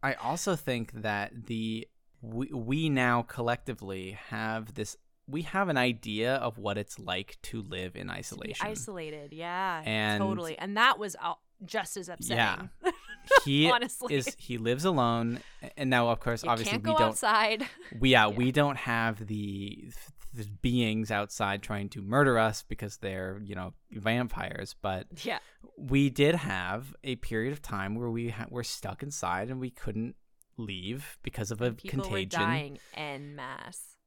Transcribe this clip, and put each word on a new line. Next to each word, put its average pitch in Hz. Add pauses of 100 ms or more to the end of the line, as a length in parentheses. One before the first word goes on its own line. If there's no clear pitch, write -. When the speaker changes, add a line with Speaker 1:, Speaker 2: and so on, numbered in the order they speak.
Speaker 1:
I 139
also 165
think 120 (100)
that 104
the, 113 (320)
we, 117
we 139
now 123
collectively 107 (160)
have 110
this, 107 (300)
we 147
have 190
an 156
idea 117
of 117
what 101
it's -
like 90
to -
live 92
in 95
Speaker 2:
To 90
be 90
Speaker 1:
isolation. -
Speaker 2:
isolated, 160
yeah, 175
Speaker 1:
And 107
Speaker 2:
totally. 160
And 202
that 240
was, 208
uh, 170 (300)
just 202
as 180
upsetting. 113 (140)
Speaker 1:
Yeah. 359
Speaker 2:
<laughs> - (440)
Speaker 1:
He 143
Speaker 2:
Honestly. 240
Speaker 1:
is, 131
he 120
lives 120
alone, 120 (380)
and 135
now, 123
of 117
course, 117
Speaker 2:
You 120
Speaker 1:
obviously, 113
Speaker 2:
can't -
Speaker 1:
we -
Speaker 2:
go 311
Speaker 1:
don't -
Speaker 2:
outside. 220 (320)
Speaker 1:
we, 131
yeah, 117
Speaker 2:
Yeah. 104
Speaker 1:
we 123
don't 143
have 113
the, 101 (420)
the 113 (160)
beings 113
outside 101
trying 101
to -
murder 127
us 113
because -
they're, 95
you 98
know, 92 (180)
vampires, 107
but 95 (180)
Speaker 2:
Yeah. 208 (400)
Speaker 1:
we 139
did 143
have 107
a 135
period 117
of 143
time 98
where 120
we 117
ha-, 110
were 120
stuck -
inside 104
and 131
we 127
couldn't 113 (400)
leave 104
because 110
of 110
a 123
Speaker 2:
And 120
people -
Speaker 1:
contagion. 98
Speaker 2:
were 165
dying 147 (160)
en 143
masse. - (100)